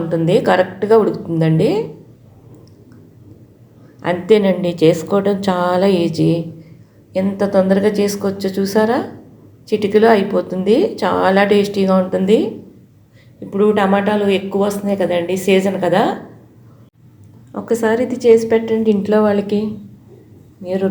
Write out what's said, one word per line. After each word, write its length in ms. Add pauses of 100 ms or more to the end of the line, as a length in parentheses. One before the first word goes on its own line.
ఉంటుంది, 340 (140)
కరెక్ట్గా 540
ఉడుకుతుందండి. 680 (2500)
అంతేనండి, 600 (120)
చేసుకోవడం 540 (120)
చాలా 380 (160)
ఈజీ. 280 (920)
ఎంత 200 (140)
తొందరగా 420
చేసుకోవచ్చో 500 (100)
చూసారా? 400 (680)
చిటికలో 480
అయిపోతుంది, 600 (260)
చాలా 400 (100)
టేస్టీగా 500
ఉంటుంది. 360 (1040)
ఇప్పుడు 200 (140)
టమాటాలు 480 (140)
ఎక్కువ 280
వస్తున్నాయి 340
కదండి, 320 (120)
సీజన్ 380
కదా. 200 (1600)
ఒకసారి 460
ఇది 100 (100)
చేసి 260
పెట్టండి 440
ఇంట్లో 300
వాళ్ళకి, 360 (1000)
మీరు 260